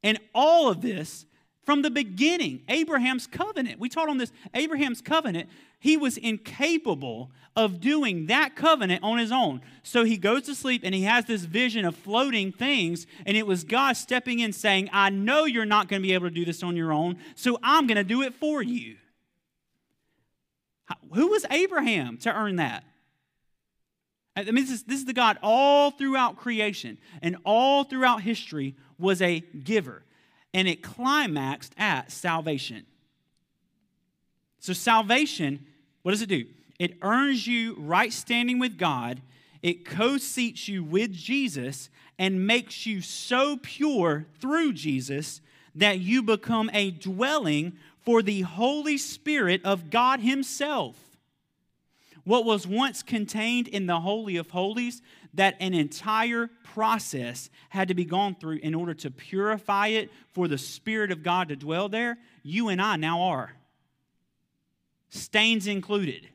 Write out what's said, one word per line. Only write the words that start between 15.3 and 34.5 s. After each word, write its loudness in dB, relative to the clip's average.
you're 0
not 4
gonna -2
be 2
able 0
to -4
do -2
this -6
on -4
your 0
own, 0
so 0
I'm 4
gonna 2
do 0
it -4
for -2
you." -6
How, -12
who 4
was 2
Abraham 2
to -2
earn -2
that? -2
I -4
mean, 0
this 2
is, -6
this -4
is -8
the -6
God 2
all 6
throughout 0
creation -4
and -2
all 4
throughout 2
history -4
was 2
a 2
giver. -4
And 2
it -2
climaxed -2
at -2
salvation. -4